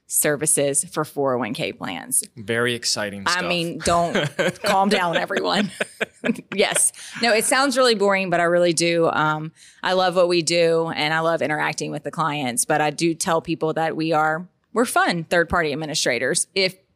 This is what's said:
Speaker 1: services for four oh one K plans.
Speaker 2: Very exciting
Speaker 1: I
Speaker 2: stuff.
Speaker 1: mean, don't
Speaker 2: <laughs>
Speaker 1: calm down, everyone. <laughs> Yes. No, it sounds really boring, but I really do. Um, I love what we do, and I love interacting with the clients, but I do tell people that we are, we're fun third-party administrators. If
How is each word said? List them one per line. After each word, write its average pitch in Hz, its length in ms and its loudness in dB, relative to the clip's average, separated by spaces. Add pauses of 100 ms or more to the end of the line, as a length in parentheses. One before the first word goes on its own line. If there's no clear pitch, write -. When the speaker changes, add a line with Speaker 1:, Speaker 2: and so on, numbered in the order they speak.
(120)
Speaker 1:
services 143 760 0
for 156 200 -6
four 135 300 -2
oh - 20 -2
one 120 160 -4
K 101 180 -4
plans. - 520 -6 (120)
Speaker 2:
Very 117 380 -2
exciting 104 540 -4
Speaker 1:
I - 60 2
Speaker 2:
stuff. 175 120 -2
Speaker 1:
mean, 170 320 -4
don't 170 600 0
Speaker 2:
<laughs> 180 260 -2
Speaker 1:
calm 196 260 2
down, 180 260 0
everyone. 185 600 -2
<laughs> - 60 -12 (720)
Yes. - 380 2 (300)
No, 233 120 4
it 220 120 2
sounds 269 320 2
really 247 180 4
boring, 196 340 2
but 170 120 2
I - 20 4
really 175 300 4
do. 170 340 2
Um, 156 460 0 (280)
I 185 120 0
love 185 240 2
what 180 100 6
we 175 140 2
do, 165 480 2
and 151 240 -2
I 160 80 0
love 165 200 0
interacting 151 500 -2
with 147 120 -8
the 143 80 -6
clients, 147 540 -2
but 151 160 2
I 151 80 2
do 165 240 -2
tell 165 280 0
people 160 320 -4
that 160 220 -4
we 160 160 -2
are, 156 340 0 (280)
we're 220 100 0
fun 240 400 0
third-party 170 480 0
administrators. 143 840 -2
If 185 220 0 (200)